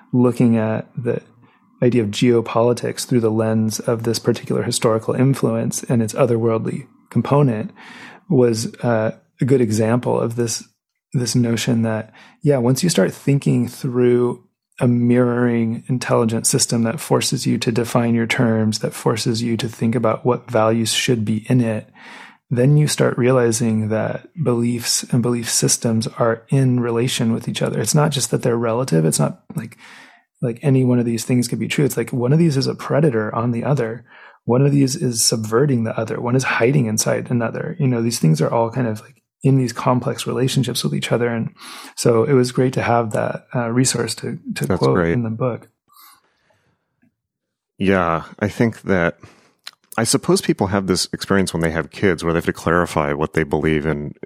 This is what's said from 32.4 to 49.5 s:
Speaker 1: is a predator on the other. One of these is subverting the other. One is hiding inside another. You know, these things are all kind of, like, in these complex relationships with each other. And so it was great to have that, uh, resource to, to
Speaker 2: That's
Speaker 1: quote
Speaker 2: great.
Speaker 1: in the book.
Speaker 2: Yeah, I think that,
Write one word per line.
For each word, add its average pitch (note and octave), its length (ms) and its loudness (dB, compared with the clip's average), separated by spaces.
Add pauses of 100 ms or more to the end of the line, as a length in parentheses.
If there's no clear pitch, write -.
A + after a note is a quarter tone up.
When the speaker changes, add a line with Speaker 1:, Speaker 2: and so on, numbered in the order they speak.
Speaker 1:
is B2+ 100 0
a - 80 -4
predator B2 600 0
on A#2 160 -2
the A#2 140 -4
other. A#2+ 400 -2 (400)
One B2+ 200 2
of C#3+ 80 4
these C3+ 220 2
is A#2+ 300 -2
subverting A#2 600 0
the A2 140 -4
other. A2+ 220 -4
One A#2+ 160 0
is C3 80 0
hiding C3 420 2
inside A#2 440 -2
another. A#2 500 -4
You C#3 80 2
know, A#2 140 0
these A#2 180 -2
things D#3 200 2
are B2+ 120 0
all A#2 180 2
kind B2 160 -2
of, G#2+ 140 -4
like, - 220 -20 (200)
in C3+ 160 4
these B2+ 140 0
complex B2+ 540 -2
relationships B2+ 560 -2
with D3 120 -2
each C#3 180 -4
other. A#2+ 160 2
And A#2 260 -4 (420)
so A2+ 280 2
it C#3+ 80 0
was B2 200 4
great C3 200 0
to A2 100 -4
have A2+ 300 0
that, - 420 -6
uh, A#2+ 160 -2
resource B2 460 0
to, B2+ 220 -8 (160)
to D3 120 -6
Speaker 2:
That's F#2 120 0
Speaker 1:
quote C3+ 160 2
Speaker 2:
great. E2+ 180 2
Speaker 1:
in B2 120 0
the A2 60 -6
book. A#2 380 -6 (2000)
Speaker 2:
Yeah, F2+ 460 2 (160)
I G#2 80 0
think A2+ 340 -2
that, F2+ 360 0 (800)